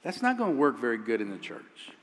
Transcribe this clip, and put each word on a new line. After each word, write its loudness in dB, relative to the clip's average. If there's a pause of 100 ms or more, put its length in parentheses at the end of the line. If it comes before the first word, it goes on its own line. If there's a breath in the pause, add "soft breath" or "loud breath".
That's -6
not 2
gonna 2
work 4
very 2
good 0
in -4
the -8
church. -14 (120)